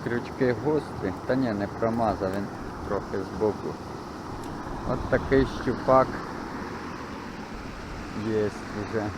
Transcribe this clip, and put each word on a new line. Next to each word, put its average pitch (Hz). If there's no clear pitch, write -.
Крючки 120
гострі. 143
Та 127
ні, 127
не 101
промазав, 110
він 101
трохи 101
збоку. 92
От 127
такий 135
щупак 131
є 107
вже. 107